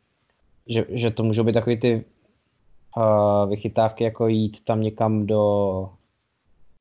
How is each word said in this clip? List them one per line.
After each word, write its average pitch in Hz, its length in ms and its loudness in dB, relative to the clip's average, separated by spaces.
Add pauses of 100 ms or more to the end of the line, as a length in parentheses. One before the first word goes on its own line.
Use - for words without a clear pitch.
(680)
že, 113 220 0
že 117 220 -2
to 113 120 -4
můžou 110 200 0
být 113 100 2
takový 117 260 0
ty, 117 260 0 (920)
eh, 104 520 2
vychytávky, 110 540 -2
jako 113 240 -2
jít 110 380 -2
tam 110 160 -2
někam 110 460 0
do, 107 160 2 (1400)